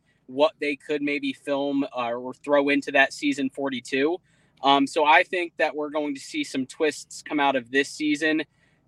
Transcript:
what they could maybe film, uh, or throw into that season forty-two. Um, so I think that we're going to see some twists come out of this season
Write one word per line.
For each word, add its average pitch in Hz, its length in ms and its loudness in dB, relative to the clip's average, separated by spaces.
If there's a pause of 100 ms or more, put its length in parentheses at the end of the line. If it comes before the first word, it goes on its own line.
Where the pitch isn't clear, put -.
(260)
what 139 340 2
they 147 160 -2
could 147 280 -4
maybe 143 280 -2
film, 139 540 -2 (100)
uh, 123 160 -2
or 123 220 -6
throw 143 360 2
into 143 220 0
that 139 220 4
season 139 380 -2
forty-two. 139 640 -4 (460)
Um, 139 240 6
so 156 180 0
I 160 160 8
think 175 360 -4
that 151 180 0
we're 147 160 -6
going 147 240 -4
to 135 60 -14
see 151 220 -8
some 135 220 -6
twists - 560 -4
come 151 180 -4
out 139 160 4
of 120 160 -4
this 139 180 2
season 156 520 -2 (460)